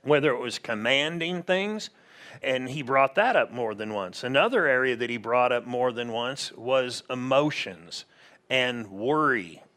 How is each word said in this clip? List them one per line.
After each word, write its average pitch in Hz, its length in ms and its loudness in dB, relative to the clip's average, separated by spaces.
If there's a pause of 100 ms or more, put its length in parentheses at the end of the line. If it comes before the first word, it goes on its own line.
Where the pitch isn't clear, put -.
whether 143 280 4
it 123 100 -2
was 120 200 -6
commanding 151 800 -2
things, 202 480 -2 (520)
and 131 280 -2
he 147 100 -6
brought 135 360 4
that 226 200 4
up 151 140 4
more 113 240 -4
than 107 180 -6
once. 95 320 -6
Another 170 420 2
area 127 300 2
that 117 140 -4
he 117 80 -4
brought 120 340 2
up 120 140 -2
more 123 260 0
than 120 180 -6
once 120 420 -6
was 123 580 0
emotions 127 960 0 (420)
and 123 420 0
worry 113 720 0 (140)